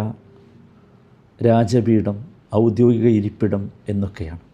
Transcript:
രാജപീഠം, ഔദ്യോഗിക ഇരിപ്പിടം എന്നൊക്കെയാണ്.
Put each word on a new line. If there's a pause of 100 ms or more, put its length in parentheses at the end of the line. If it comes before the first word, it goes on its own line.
(1400)
രാജപീഠം, (380)
ഔദ്യോഗിക
ഇരിപ്പിടം (260)
എന്നൊക്കെയാണ്. (100)